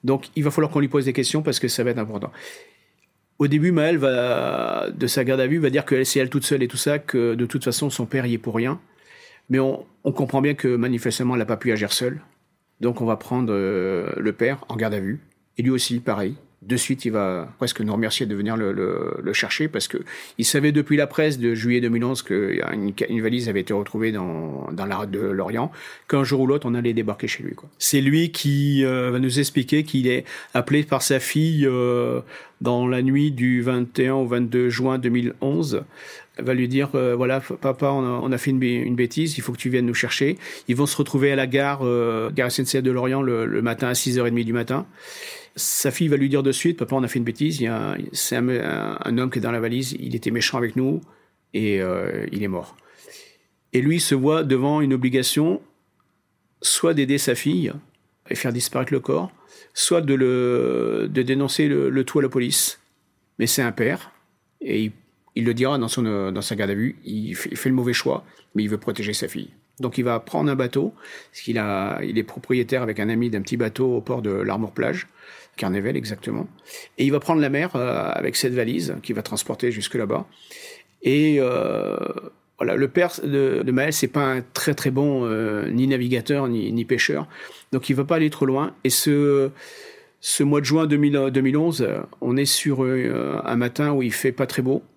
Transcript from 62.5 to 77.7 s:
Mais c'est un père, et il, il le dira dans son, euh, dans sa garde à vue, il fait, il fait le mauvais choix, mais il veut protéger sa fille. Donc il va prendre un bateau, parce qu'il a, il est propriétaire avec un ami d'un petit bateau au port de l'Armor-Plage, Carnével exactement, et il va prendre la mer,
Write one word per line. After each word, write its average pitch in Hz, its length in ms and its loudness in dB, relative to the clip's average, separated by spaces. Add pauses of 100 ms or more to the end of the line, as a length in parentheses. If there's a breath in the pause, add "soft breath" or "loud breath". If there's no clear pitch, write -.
Mais 113 80 2
c'est 135 160 0
un 117 100 0
père, 131 380 -2 (500)
et 107 220 -2
il, 107 100 -4 (440)
il 117 80 0
le 117 100 2
dira 131 240 2
dans 117 100 0
son, 123 160 -2
euh, 101 280 -2
dans 98 100 -4
sa 110 140 -6
garde 101 140 -2
à 98 40 0
vue, 110 300 -2
il 107 320 -6
fait, - 160 -8
il - 40 -8
fait - 120 -2
le 131 80 2
mauvais 123 160 0
choix, 131 320 -2 (320 soft breath)
mais 107 80 0
il 104 40 -2
veut 107 100 -2
protéger 104 340 -6
sa - 160 -4
fille. - 220 -10 (280)
Donc - 200 -4
il 123 60 0
va 117 140 0
prendre 151 320 0
un 135 60 0
bateau, 135 380 -2 (360 loud breath)
parce - 120 -20
qu'il 117 160 -2
a, 101 440 -2
il 110 160 -2
est 107 60 0
propriétaire 127 580 -2
avec 107 160 -4
un 104 100 0
ami 113 220 0
d'un 101 120 -2
petit 123 140 -4
bateau 123 380 0
au 117 60 0
port 123 220 -4
de 104 80 -2
l'Armor-Plage, 107 760 -2 (500 loud breath)
Carnével 101 400 -2
exactement, 110 520 -6 (500 loud breath)
et 135 60 2
il 139 80 4
va 143 80 2
prendre 160 200 2
la 143 80 4
mer, 147 280 -2